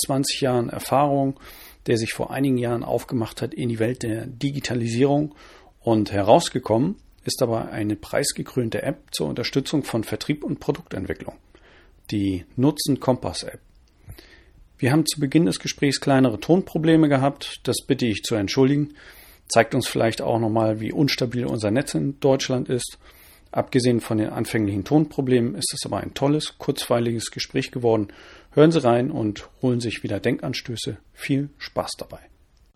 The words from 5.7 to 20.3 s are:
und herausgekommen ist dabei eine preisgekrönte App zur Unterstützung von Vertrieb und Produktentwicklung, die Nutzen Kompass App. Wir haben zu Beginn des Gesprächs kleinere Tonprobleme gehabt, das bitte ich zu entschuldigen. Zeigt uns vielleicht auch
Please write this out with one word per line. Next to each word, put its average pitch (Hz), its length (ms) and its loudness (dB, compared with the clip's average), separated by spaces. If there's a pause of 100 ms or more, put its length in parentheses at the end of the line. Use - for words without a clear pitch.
und 107 300 2
herausgekommen 117 840 2 (300)
ist - 160 -4
dabei 117 280 -2
eine 107 260 -2
preisgekrönte 123 840 -4
App - 300 -6
zur - 160 -2
Unterstützung 135 560 -2
von 110 200 -2
Vertrieb - 400 -4
und 220 160 -6
Produktentwicklung, - 760 -6 (760)
die 98 360 -2 (100)
Nutzen 143 440 0
Kompass 127 440 -2
App. - 160 -12 (1200)
Wir 127 120 2
haben 156 120 4
zu - 140 -6
Beginn 147 260 4
des 180 140 -2
Gesprächs - 400 -2
kleinere 131 400 4
Tonprobleme 160 680 4
gehabt, 139 580 -2
das 120 180 -2
bitte 127 200 2
ich 104 180 -2
zu - 120 -2
entschuldigen. 135 580 2 (560)
Zeigt - 260 4
uns 127 140 0
vielleicht 117 320 0
auch 113 180 0